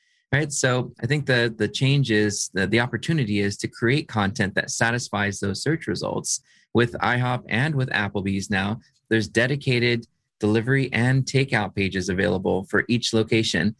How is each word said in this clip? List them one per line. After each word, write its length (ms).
right? 200
So 400
I 40
think 200
the, 300
the 120
change 440
is, 420
the, 140
the 120
opportunity 600
is 160
to 120
create 380
content 480
that 160
satisfies 680
those 220
search 260
results. 520
With 200
ihop 560
and 260
with 160
Applebee's 580
now, 300
there's 180
dedicated 800
delivery 520
and 320
takeout 480
pages 360
available 560
for 240
each 260
location. 640